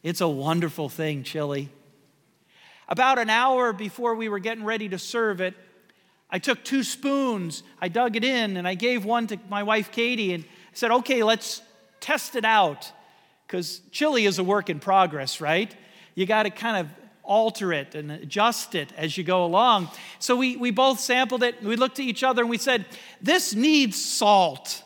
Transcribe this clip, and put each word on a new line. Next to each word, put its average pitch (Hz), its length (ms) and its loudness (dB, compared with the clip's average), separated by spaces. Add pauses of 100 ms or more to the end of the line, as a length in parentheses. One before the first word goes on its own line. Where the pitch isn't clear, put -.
It's 170 160 -4
a 170 80 2
wonderful 151 600 -2
thing, 151 360 -6
chili. 143 460 -6 (1160)
About 254 300 4
an 220 120 0
hour 247 420 2
before 220 420 -4
we 220 140 -4
were 202 100 -4
getting 220 240 -6
ready 214 280 -4
to 180 80 -6
serve 214 420 -2
it, 185 140 -4 (760)
I 185 80 -4
took - 240 -2
two 269 220 -2
spoons, 247 800 -2 (160)
I 180 80 -4
dug 233 260 0
it 226 80 -2
in, 226 360 0
and 180 100 -4
I 185 80 -4
gave 233 280 -2
one 233 220 0
to 208 220 -8
my 202 160 -4
wife, 214 260 0
Katie, 226 440 -2
and 165 100 -8
I - 300 -20
said, 233 180 2
"Okay, 247 320 2
let's - 380 0 (360)
test - 380 -2
it 220 80 -2
out," 202 480 2 (560)
'cause 180 320 -6 (100)
chili 277 340 2
is 190 140 2
a 185 60 0
work 196 260 0
in 151 80 -4
progress, 165 600 2
right? 185 340 0 (400)
You 185 120 -2
gotta 214 240 2
kind 220 260 -4
of 165 120 -4 (360)
alter 208 500 0
it 139 200 -6
and 151 160 -10
adjust 202 640 -2
it 147 220 -4
as 160 220 -4
you 185 40 -6
go 180 220 2
along. 196 420 4 (320)
So - 160 0
we, 254 220 0
we 240 140 0
both 254 280 4
sampled 247 440 0
it, 240 160 0
and 208 100 -8
we 226 80 0
looked 254 220 0
at 269 80 -4
each 233 180 -2
other, 254 160 2
and 240 80 0
we 233 80 -2
said, 240 300 0 (340)
"This 285 340 2
needs 269 480 4
salt. 190 840 2